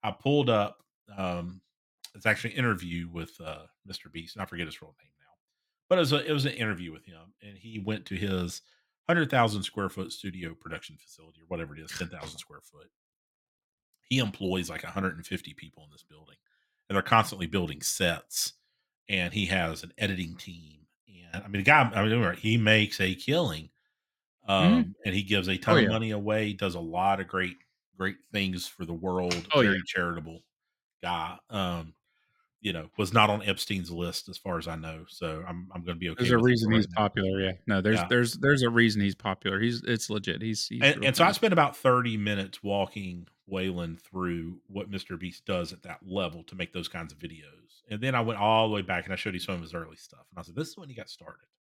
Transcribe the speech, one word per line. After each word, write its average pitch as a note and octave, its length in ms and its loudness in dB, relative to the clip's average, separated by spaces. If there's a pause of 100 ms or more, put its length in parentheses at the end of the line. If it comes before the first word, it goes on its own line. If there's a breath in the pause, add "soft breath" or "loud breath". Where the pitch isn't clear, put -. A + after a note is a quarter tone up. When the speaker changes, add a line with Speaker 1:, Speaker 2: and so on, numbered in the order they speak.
Speaker 1:
I G#2+ 80 0
pulled C#3 380 2
up, G#2 340 2 (320)
um, F2+ 460 -6 (540)
it's G2+ 100 -6
actually G#2+ 280 0
an - 60 -4
interview F2 480 -2
with, E2+ 320 -10
uh, D#2 260 -12 (200)
Mister F#2 240 -16
Beast, E2 260 -14
and G2+ 60 -6
I F2+ 40 -4
forget F2 200 -6
his D2 160 -14
real D#2 200 -20
name - 180 -20
now, - 140 -20 (560)
but F#3 80 6
it E3+ 40 6
was C#3+ 120 2
a, C#3+ 120 0
it D#3 60 0
was C#3 140 2
an C3 80 0
interview F2+ 380 -4
with - 140 -18
him, F2 360 -20
and G2+ 160 -20
he A2 220 -12
went G#2 280 -4
to G2 80 -6
his F#2 460 -2 (460)
hundred E3+ 220 2
thousand A2 340 2
square G2 260 -6
foot F2+ 220 -10
studio F2 440 -10
production D#2+ 420 -14
facility D#2+ 440 -20
or E2 40 -20
whatever E2 300 -8
it D#2+ 60 -16
is, D2+ 120 -14
ten F2 160 -6
thousand - 300 -14
square C#2+ 220 -20
foot. - 280 -20 (1120)
He C3 140 0
employs, F#2+ 520 -2
like, D#2+ 140 -10
a - 60 -10
hundred F#2 260 -4
and E2+ 100 -16
fifty D#2+ 280 -8
people - 300 -20
in D2 60 -20
this C#2+ 120 -20
building, - 340 -20 (520)
and G2 80 -2
they're F#2+ 60 4
constantly G#2 440 4
building D#2+ 360 -2
sets, - 720 -2 (540)
and F2+ 260 0
he G2+ 120 0
has E2+ 360 -2
an E2+ 160 -18
editing F#2 380 -4
team, D#2 500 -18 (220)
and, - 360 -12
I G2+ 40 -14
mean, G2+ 140 -2
the - 20 -4
guy, C#3+ 180 10 (120)
I G2+ 120 4
mean, A2 300 4
he A2 200 2
makes A2 440 4
a F#2+ 140 2
killing, G#2 560 -2 (880)
Speaker 2:
Mm-hmm. F#2+ 220 8
Speaker 1:
um, F3 140 -2 (100)
and F#2+ 100 -2
he G#2 100 2
gives F#2+ 240 2
a F#2 180 0
Speaker 2:
Oh, A2 100 6
Speaker 1:
ton - 20 8
of A2+ 60 8
Speaker 2:
yeah. G2 40 4
Speaker 1:
money A2 240 0
away, G#2 420 0
does F#2+ 220 -2
a F2 40 -6
lotta F#2 440 2
great, F2+ 340 -2 (400)
great F#2+ 200 -4 (140)
things F#2+ 360 -2
for - 180 -10
the E2+ 80 -6
world, F2+ 600 -2
Speaker 2:
Oh, C#3 80 6
yeah. G#2 100 6
Speaker 1:
very F#2+ 140 0
charitable E2 580 -4 (580)
guy, E2+ 360 -4 (120)
um, F2 440 -4 (680)
you G2+ 100 -2
know, D#2+ 260 -8
was G2 160 0
not G#2+ 160 8
on G#2 140 0
Epstein's F#2+ 480 -2
list E2+ 380 -6
as - 80 -16
far F2+ 200 -4
as D#2+ 100 -6
I E2 80 -6
know, D#2+ 320 -12
so E2 400 -8
I'm, F2+ 260 -10
I'm F2 100 -8
gonna E2+ 140 -6
be E2+ 180 -4
Speaker 2:
There's A#2+ 140 2
Speaker 1:
okay - 20 6
Speaker 2:
a A#2 60 6
Speaker 1:
with B2 100 6
it B2 140 6
for G#2+ 60 2
Speaker 2:
reason - 20 4
Speaker 1:
right A2 160 4
Speaker 2:
he's - 40 -
Speaker 1:
now. - 60 -4
Speaker 2:
popular, G2 440 2
yeah. F#2 120 0 (140)
No, G2+ 140 2
there's, G#2+ 240 2
Speaker 1:
Yeah. F#2 40 -6
Speaker 2:
there's, A#2+ 260 2
there's C#3 280 4
a A#2+ 80 2
reason A2+ 320 4
he's G2 120 0
popular. F#2+ 460 -4
He's, A#2 220 -2
it's A2+ 280 -4
legit. G2 320 -4
He's, A2 240 -4
he's C3+ 280 2
Speaker 1:
And, - 20 -2
Speaker 2:
real C3+ 120 0
Speaker 1:
and C3+ 80 0
so E3 80 6
I G3+ 80 6
Speaker 2:
funny. - 0 -
Speaker 1:
spent G#3+ 200 2
about D#3 240 4
thirty B2 400 4
minutes G2+ 460 -2
walking F#2+ 640 -4 (240)
Waylon F2+ 500 -4
through F2 680 -6
what G2 240 -10
Mister F#2 260 -8
Beast E2+ 280 -12
does F2 280 -2
at - 100 -20
that F2+ 240 -16
level F2 380 -4
to - 100 -20
make F2+ 180 -8
those F2 160 -8
kinds E2 240 -10
of D2+ 60 -20
videos. D#2 500 -18 (220)
And G#2+ 120 -6
then C3 140 -2
I A#2+ 60 2
went A2 180 -2
all A2+ 300 4
the G#2 60 0
way G2+ 80 -2
back F2 220 -4
and F#2+ 80 -6
I F#2 40 -4
showed F#2+ 180 -6
you F2 60 -6
some F#2+ 140 -6
of F2 80 -6
his E2 120 -14
early D#2 220 -10
stuff. - 340 -20
And F2+ 80 -18
I E2 40 -14
said, E2 120 -20
"This D#3+ 140 -6
is - 80 -18
when E3+ 120 -18
he B2+ 60 -18
got G2 140 -14
started. - 380 -20 (160)